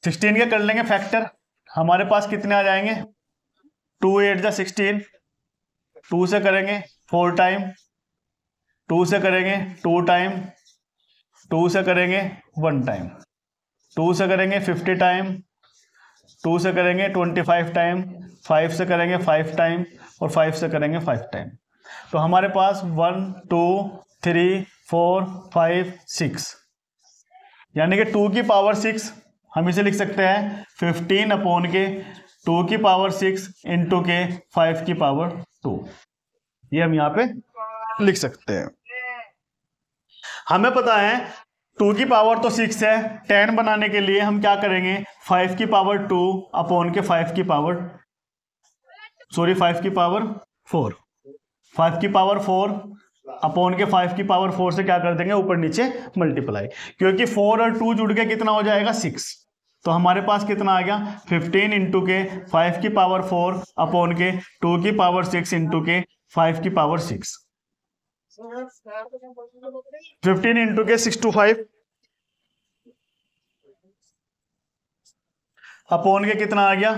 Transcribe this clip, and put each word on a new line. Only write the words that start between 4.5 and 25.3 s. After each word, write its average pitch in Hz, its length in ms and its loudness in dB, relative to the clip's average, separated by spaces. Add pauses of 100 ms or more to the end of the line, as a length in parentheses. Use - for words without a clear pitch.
सिक्सटीन, 196 480 -2 (1080)
टू 175 180 2
से 202 120 2
करेंगे 196 380 0 (340)
फ़ोर 175 240 0
टाइम, 185 260 2 (1300)
टू 170 160 2
से 196 140 2
करेंगे 185 360 0 (280)
टू 175 180 2
टाइम, 180 380 0 (1120)
टू 165 180 2
से 190 140 0
करेंगे 180 360 2 (380)
वन 151 280 0
टाइम, 95 220 -6 (920)
टू 170 160 2
से 185 140 0
करेंगे 190 320 2
फ़िफ़्टी 180 360 -2
टाइम, 185 380 0 (1080)
टू 165 180 0
से 180 140 0
करेंगे 180 360 2
ट्वेंटी 180 340 0
फ़ाइव 170 280 2
टाइम, 175 320 0 (440)
फ़ाइव 160 240 4
से 165 140 -2
करेंगे 175 340 0
फ़ाइव 160 380 0
टाइम 170 280 0 (360)
और 143 100 -2
फ़ाइव 160 220 2
से 160 160 -4
करेंगे 156 300 -2
फ़ाइव 131 340 -4
टाइम। 85 160 -10 (640)
तो 170 60 -2
हमारे 180 340 2
पास 196 340 2
वन, 180 480 -2 (160)
टू, 170 160 2 (580)
थ्री, 180 380 2 (280)
फ़ोर, 175 340 2 (300)